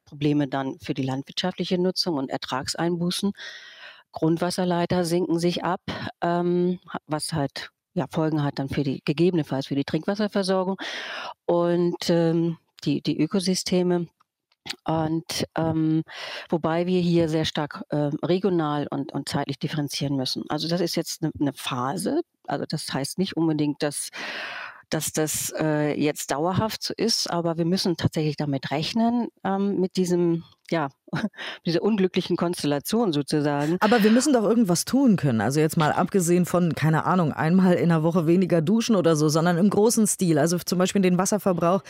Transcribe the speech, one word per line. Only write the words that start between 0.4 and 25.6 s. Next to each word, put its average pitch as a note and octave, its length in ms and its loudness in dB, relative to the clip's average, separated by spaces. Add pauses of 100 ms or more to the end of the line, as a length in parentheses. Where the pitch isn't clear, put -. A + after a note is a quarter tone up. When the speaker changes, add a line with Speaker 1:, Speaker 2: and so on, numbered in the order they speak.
Speaker 1:
dann C3+ 300 -4
für - 160 -6
die C#3 80 -4
landwirtschaftliche E3+ 760 -4
Nutzung F3+ 400 0
und C3+ 140 -4
Ertragseinbußen. E3+ 1000 -4 (800)
Grundwasserleiter F3 920 0
sinken E3+ 340 0
sich F3 260 -2
ab, F3 180 -2 (400)
ähm, F3 560 0 (280)
was D3+ 280 -4
halt, - 380 -6 (200)
ja, D3 180 -2
Folgen D#3 320 0
hat C#3+ 160 -2
dann C3+ 120 -4
für C#3+ 140 -2
die, C3+ 200 -4
gegebenenfalls D#3 640 0
für D3 80 -6
die C#3 100 0
Trinkwasserversorgung F#3+ 920 -2 (640)
und, F3 640 2
ähm, E3+ 480 2 (280)
die, C#3+ 180 0
die - 180 -2
Ökosysteme. F3+ 840 0 (800)
Und, D#3+ 600 -2 (140)
ähm, D#3+ 460 2 (440)
wobei E3 380 0
wir F3+ 160 2
hier E3+ 260 4
sehr D#3+ 160 0
stark, - 460 -6
ähm, D3 320 0
regional D#3+ 680 0
und, C#3 220 -6
und C#3 160 -6
zeitlich C#3+ 300 -4
differenzieren D3 580 -4
müssen. - 320 -4
Also D#3 200 -4
das F3 120 -2
ist E3+ 160 -2
jetzt - 240 -4
'ne, D#3 180 -2
'ne C#3+ 160 0
Phase. E3+ 680 -4 (240)
Also - 200 -4
das - 240 -8
heißt C#3 280 -4
nicht F#3+ 180 -4
unbedingt, D3+ 460 0
dass, - 260 -4 (800)
dass - 240 -4
das, - 460 -2
äh, D3+ 420 0